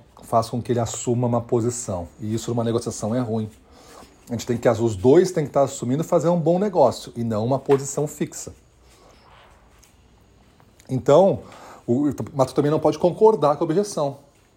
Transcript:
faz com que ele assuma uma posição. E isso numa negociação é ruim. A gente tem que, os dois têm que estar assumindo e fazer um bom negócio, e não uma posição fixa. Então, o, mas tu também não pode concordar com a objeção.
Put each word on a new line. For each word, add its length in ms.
faz 260
com 120
que 100
ele 80
assuma 480
uma 140
posição. 680
E 140
isso 180
numa 120
negociação 520
é 40
ruim. 300
A 40
gente 120
tem 120
que, 120
os 260
dois 360
têm 120
que 60
estar 140
assumindo 400
e 20
fazer 240
um 100
bom 200
negócio, 560
e 80
não 200
uma 140
posição 480
fixa. 480
Então, 520
o, 180
mas 180
tu 40
também 140
não 100
pode 200
concordar 580
com 60
a 20
objeção. 520